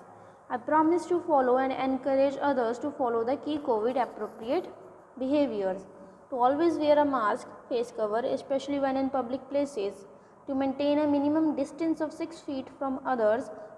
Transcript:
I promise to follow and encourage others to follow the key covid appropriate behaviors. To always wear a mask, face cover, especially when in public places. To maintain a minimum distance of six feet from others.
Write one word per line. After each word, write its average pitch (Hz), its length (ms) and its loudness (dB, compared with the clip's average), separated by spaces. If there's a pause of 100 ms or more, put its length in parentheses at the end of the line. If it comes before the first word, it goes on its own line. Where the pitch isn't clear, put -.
(520)
I 254 60 -2
promise 320 500 2
to 349 140 0
follow 269 360 4
and 262 160 0
encourage 269 680 0
others 247 460 0
to 294 60 -4
follow 233 320 0
the 233 140 0
key 302 200 -4
covid 254 420 0
appropriate 226 720 -4 (460)
behaviors. 226 720 0 (420)
To 277 60 -6
always 285 420 4
wear 294 220 6
a 294 180 4
mask, 214 300 0 (200)
face 240 300 -4
cover, 214 220 0
especially 269 600 -2
when 269 160 0
in 269 140 0
public 254 400 -4
places. 277 560 -2 (400)
To 277 80 -6
maintain 277 460 2
a 302 80 2
minimum 294 480 2
distance 320 440 -2
of 302 140 -4
six 330 280 -10
feet 269 260 -8 (100)
from 269 260 -4
others. 233 460 2 (280)